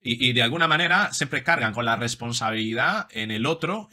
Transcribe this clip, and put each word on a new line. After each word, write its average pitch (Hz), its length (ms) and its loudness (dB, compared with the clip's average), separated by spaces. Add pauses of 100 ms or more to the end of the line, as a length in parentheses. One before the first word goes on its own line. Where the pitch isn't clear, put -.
Y, 131 280 0
y 117 40 2
de 120 100 4
alguna 165 240 2
manera 175 460 2
siempre - 300 -4
cargan 120 300 2
con 117 120 -2
la 113 100 2
responsabilidad 120 1160 -2
en 110 200 -6
el 110 140 -2
otro, 165 480 -2